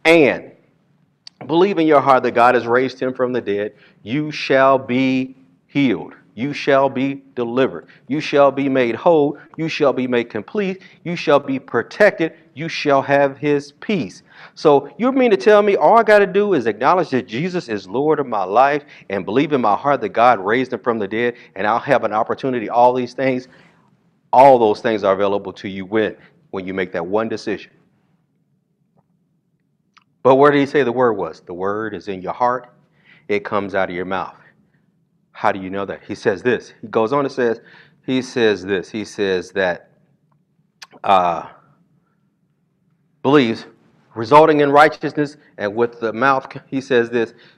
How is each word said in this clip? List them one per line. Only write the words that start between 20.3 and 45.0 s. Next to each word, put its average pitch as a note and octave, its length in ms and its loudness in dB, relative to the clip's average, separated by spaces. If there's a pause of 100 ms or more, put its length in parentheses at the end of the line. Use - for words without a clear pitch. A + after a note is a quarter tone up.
raised A#2+ 360 -2
him A2+ 80 -6
from A2+ 180 -2
the G2 80 -4
dead, A#2 260 -4 (220)
and F#2+ 100 -4
I'll A2+ 140 0
have A#2+ 240 0
an G#2 100 -4
opportunity, A#2+ 560 -4
all B2 240 4
these B2 220 -6
things, C3 320 -4 (840)
all C3 280 8
those G#2 200 2
things A2 240 -2
are G2 100 2
available G2 400 -2
to - 140 -14
you F#2+ 200 -10
when, G#2 280 -2 (360)
when F#2+ 160 -10
you F#2+ 80 -8
make F#2 160 -4
that E2+ 160 -6
one A2 220 -4
decision. G#2+ 420 -8 (2500)
But C3 140 6
where C#3+ 160 6
did C#3+ 80 2
he C#3 80 0
say C#3+ 160 0
the A#2 80 -2
word B2 220 0
was? F2 260 -8
The F2+ 160 -16
word G2+ 400 -6
is F2 140 -12
in F#2 120 -10
your F2 120 -8
heart. B2 380 -4 (560)
It G#2 160 -4
comes G2+ 300 -6
out F#2+ 160 -2
of F2+ 60 -12
your F2+ 100 -8
mouth. F#2 300 -8 (960)
How G#2+ 200 -2
do G2+ 80 -8
you F#2+ 100 -12
know G2 160 -8
that? - 180 -10
He G#2 120 -12
says F#2+ 260 -4
this. A#2 400 -4
He A#2 60 -16
goes A2 260 -2
on C#3+ 100 0
and C3 80 -6
says, A#2 300 -4 (460)
he C3 160 -2
says G#2+ 420 -2
this. F#2+ 240 -6
He G#2 160 -10
says F#2+ 460 -6
that, F#2 400 -4 (1120)
uh, F2 460 0 (1700)
believes, B2 460 2 (480)
resulting D3 460 4
in C#3+ 100 2
righteousness, D3 680 2 (220)